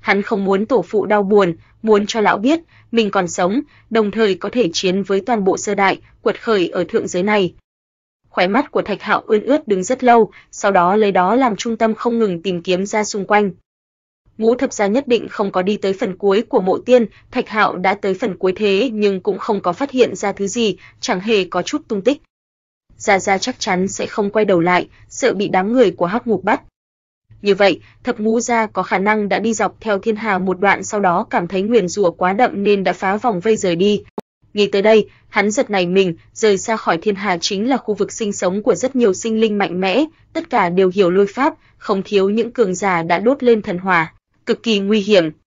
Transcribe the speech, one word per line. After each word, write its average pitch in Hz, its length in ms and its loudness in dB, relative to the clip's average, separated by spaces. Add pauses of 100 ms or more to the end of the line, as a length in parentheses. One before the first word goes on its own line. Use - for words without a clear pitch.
Hắn 202 220 0
không 196 220 -2
muốn 196 220 0
tổ 233 160 2
phụ 190 240 -2
đau 208 160 2
buồn, 190 340 2 (260)
muốn 214 240 2
cho 226 140 -4
lão 202 180 2
biết, 285 220 0 (320)
mình 226 180 2
còn 185 180 0
sống, 190 320 0 (300)
đồng 220 200 0
thời 202 240 0
có 190 180 -8
thể 226 200 0
chiến 190 300 -2
với 196 180 -2
toàn 214 240 -2
bộ 180 140 2
sơ 202 160 -4
đại, 190 260 0 (220)
quật - 200 -2
khởi 202 260 0
ở 180 200 -4
thượng - 200 -2
giới 180 140 -2
này. 202 320 0 (720)
Khóe 185 180 0
mắt 208 240 0
của 185 120 0
Thạch 196 200 -6
Hạo 202 180 0
ươn 214 220 0
ướt 294 260 0
đứng 185 160 0
rất 254 200 -4
lâu, 233 260 6 (200)
sau 202 220 -2
đó 185 240 4
lấy 208 160 2
đó 185 220 2
làm 247 220 2
trung 226 200 -6
tâm 220 180 0
không 233 240 -2
ngừng 185 240 0
tìm 175 200 -4
kiếm 185 240 -2
ra 214 180 -2
xung 202 200 -6
quanh. 208 260 2 (880)
Ngũ 226 160 2
thập 254 180 -4
gia 202 140 -2
nhất 247 220 0
định 240 200 0
không 196 240 -4
có 185 100 0
đi 202 140 0
tới 196 160 -2
phần 190 240 -4
cuối 202 260 2
của 240 180 0
mộ 185 180 0
tiên, 240 280 4 (240)
Thạch 247 180 -4
Hạo 208 280 0
đã 190 180 0
tới 196 200 -2
phần 190 220 -6
cuối 185 200 0
thế 208 360 0
nhưng 202 280 0
cũng 190 180 -4
không 202 220 -2
có 180 120 -2
phát 277 180 -4
hiện 214 260 2
ra 202 160 -4
thứ 196 140 -4
gì, 202 300 -2 (240)
chẳng 196 200 -2
hề 202 240 2
có 180 180 -4
chút 294 260 -6
tung 196 140 -4
tích. 262 200 0 (760)
Gia 196 220 0
Gia 190 200 -2
chắc 254 220 -6
chắn 190 280 -2
sẽ 190 180 -6
không 202 240 -4
quay 214 140 0
đầu 190 160 2
lại, 180 280 0 (200)
sợ 233 260 -2
bị 190 140 -4
đám 190 240 -2
người 240 180 4
của 175 160 -4
Hắc 208 200 -4
Ngục 220 180 -2
bắt. 226 180 0 (800)
Như 202 120 2
vậy, 196 260 2 (240)
thập 240 160 -4
ngũ 226 200 0
gia 233 260 -2
có 202 160 -6
khả 190 160 -2
năng 208 300 0
đã 185 100 0
đi 214 160 -2
dọc 202 260 -2
theo 208 180 -2
thiên 214 180 -2
hà 208 220 -2
một 185 220 -2
đoạn 196 240 2
sau 208 160 -4
đó 190 300 0
cảm 175 180 -2
thấy 190 140 -2
nguyền 214 260 2
rủa 190 220 0
quá 180 220 -2
đậm 208 300 0
nên 202 220 2
đã 180 80 0
phá 196 240 -2
vòng 214 240 -2
vây 220 160 2
rời 180 200 -2
đi. 202 260 2 (520)
Nghĩ 208 120 2
tới 196 160 0
đây, 214 260 4 (200)
hắn 208 220 0
giật 208 200 -2
nảy 190 160 0
mình, 180 300 2 (180)
rời 208 240 2
xa 220 180 -4
khỏi 190 220 -2
thiên 202 160 -2
hà 190 260 -2
chính 202 280 -4
là 277 80 2
khu 214 180 -4
vực 190 180 -4
sinh 208 200 -6
sống 202 300 -4
của 220 120 2
rất 254 220 -4
nhiều 220 180 2
sinh 220 260 -4
linh 214 180 0
mạnh 185 220 -2
mẽ, 190 240 0 (280)
tất 320 180 -8
cả 196 180 2
đều 185 260 2
hiểu 190 160 4
lôi 196 160 2
pháp, 269 280 -2 (240)
không 196 260 -4
thiếu 196 260 0
những 226 220 -2
cường 196 220 0
giả 180 280 -2
đã 170 160 0
đốt 254 240 0
lên 233 200 2
thần 185 160 -6
hỏa, 180 360 0 (320)
cực - 160 -2
kỳ 220 160 0
nguy 202 220 0
hiểm. 190 300 4 (160)